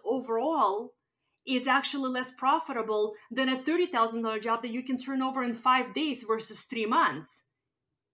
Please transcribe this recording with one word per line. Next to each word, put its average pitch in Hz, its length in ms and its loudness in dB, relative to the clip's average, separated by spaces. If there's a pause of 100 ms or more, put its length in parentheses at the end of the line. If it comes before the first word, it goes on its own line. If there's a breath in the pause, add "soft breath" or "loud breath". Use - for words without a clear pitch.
overall 240 880 0 (520)
is 254 220 0
actually 269 440 0
less 254 200 -4
profitable 226 840 0 (140 loud breath)
than 262 200 0
a 262 120 0
thirty 339 260 2
thousand 226 360 0
dollar 220 160 -2
job 226 240 0
that 240 80 -4
you 247 140 -4
can 262 140 -2
turn 269 220 -4
over 262 220 0
in 240 120 -2
five 254 400 4
days 294 280 -2
versus 220 380 -2
three 226 260 -4
months." 240 560 0 (720)